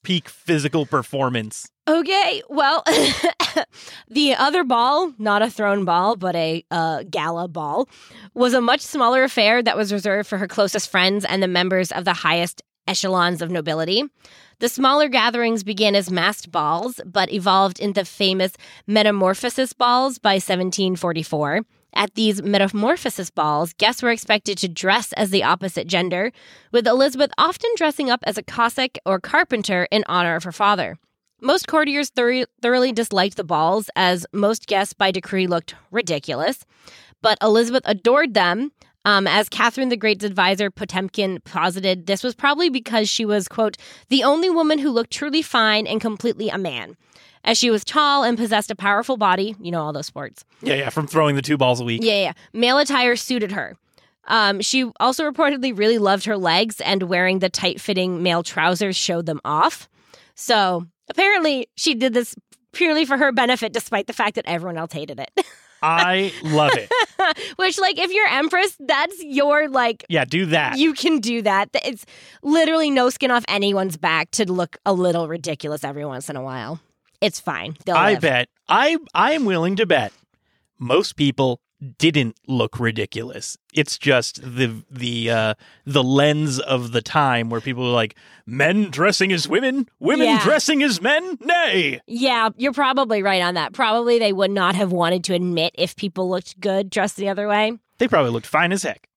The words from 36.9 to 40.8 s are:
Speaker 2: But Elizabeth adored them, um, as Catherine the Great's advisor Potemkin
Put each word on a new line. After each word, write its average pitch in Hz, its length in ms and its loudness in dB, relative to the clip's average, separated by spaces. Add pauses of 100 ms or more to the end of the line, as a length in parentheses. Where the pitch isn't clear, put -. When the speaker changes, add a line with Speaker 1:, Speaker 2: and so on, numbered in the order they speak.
Speaker 2:
But 220 200 2
Elizabeth 233 440 2
adored 233 480 2
them, 202 380 0 (340)
um, 196 200 4
as 196 220 2
Catherine 254 400 0
the 240 80 0
Great's 208 280 -2
advisor 196 460 0
Potemkin 190 760 -6